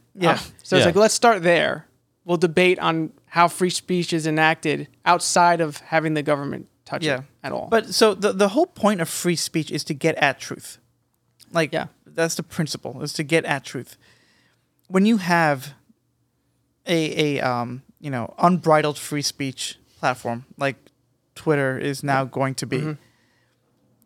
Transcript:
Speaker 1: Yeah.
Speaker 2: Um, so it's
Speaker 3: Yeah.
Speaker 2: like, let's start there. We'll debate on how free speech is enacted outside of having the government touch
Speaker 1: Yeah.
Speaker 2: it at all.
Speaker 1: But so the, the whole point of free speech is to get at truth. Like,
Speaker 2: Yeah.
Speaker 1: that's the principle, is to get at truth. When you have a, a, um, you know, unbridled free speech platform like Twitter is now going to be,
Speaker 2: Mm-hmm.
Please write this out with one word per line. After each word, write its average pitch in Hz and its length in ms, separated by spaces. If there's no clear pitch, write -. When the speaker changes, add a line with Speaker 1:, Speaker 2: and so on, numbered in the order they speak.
Speaker 1:
Yeah. 170 160
Speaker 2:
Um, - 60
so - 120
it's 135 80
Speaker 3:
Yeah. - 40
Speaker 2:
like, 170 80
let's 214 180
start 220 300
there. 160 420
We'll 175 120
debate 180 420
on 165 320
how 170 200
free 180 220
speech 175 420
is 160 160
enacted 156 600
outside 175 560
of 151 160
having 160 360
the 151 100
government 143 440
touch 156 220
Speaker 1:
Yeah. 135 140
Speaker 2:
it 135 40
at 139 100
all. - 180
Speaker 1:
But 220 240
so 220 180
the, 196 200
the 196 160
whole 285 160
point 208 340
of 160 80
free 175 300
speech - 340
is 151 140
to 160 80
get 156 240
at 139 220
truth. - 380
Like, 160 180
Speaker 2:
Yeah. - 140
Speaker 1:
that's 165 300
the 175 80
principle, 135 580
is 147 120
to 160 100
get 156 220
at 143 180
truth. - 320
When 190 160
you 226 120
have 156 560
a, 156 520
a, - 40
um, 123 420
you 151 100
know, 123 280
unbridled 156 600
free 147 240
speech - 560
platform 123 460
like 139 180
Twitter 139 420
is 139 260
now 135 200
going 131 320
to - 100
be, 123 120
Speaker 2:
Mm-hmm. 151 140